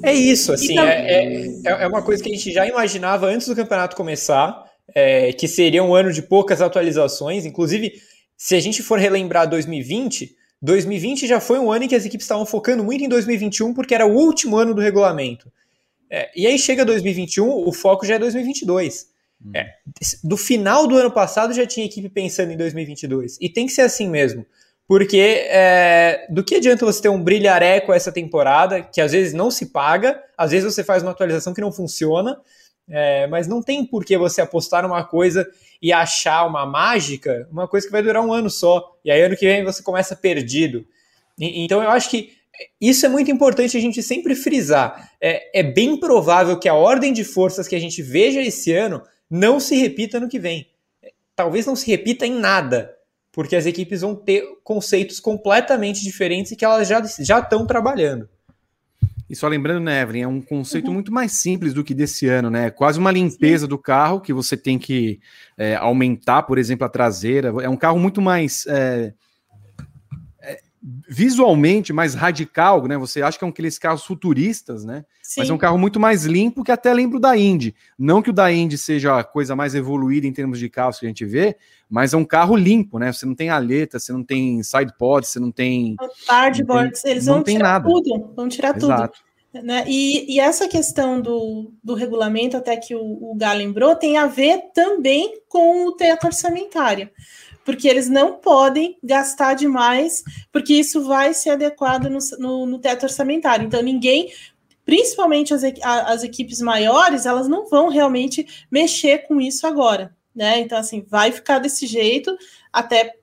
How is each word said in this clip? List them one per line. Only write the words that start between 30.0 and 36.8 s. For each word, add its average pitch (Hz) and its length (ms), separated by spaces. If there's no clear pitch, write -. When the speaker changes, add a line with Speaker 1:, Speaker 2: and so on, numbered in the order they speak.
Speaker 1:
às 156 140
vezes 190 220
você 202 80
faz 185 220
uma 180 80
atualização 175 420
que 196 60
não 202 140
funciona, 180 680
é, 143 380
mas 165 220
não 233 120
tem 277 240
por 208 200
que 190 120
você 175 220
apostar 170 440
numa 175 200
coisa 175 420
e 170 100
achar 165 560
uma 147 180
mágica, 143 840